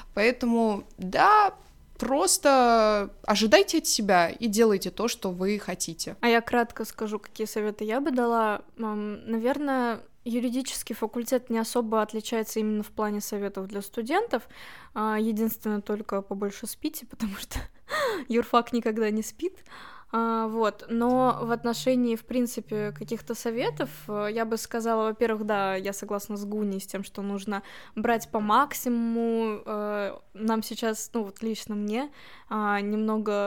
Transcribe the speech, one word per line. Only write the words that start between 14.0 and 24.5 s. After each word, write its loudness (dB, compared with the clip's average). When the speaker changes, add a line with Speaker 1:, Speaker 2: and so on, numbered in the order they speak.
Speaker 2:
А, 0
единственное, 0
только -4
побольше -6
спите, -8
<laughs> -18
потому -4
что -8
юрфак 2
никогда 0
не 0
спит. -8
А, 0
вот. 0
Но 4
в -2
отношении, 2
в -18
принципе, -2
каких-то -8
советов, -2
э, -2
я 0
бы 0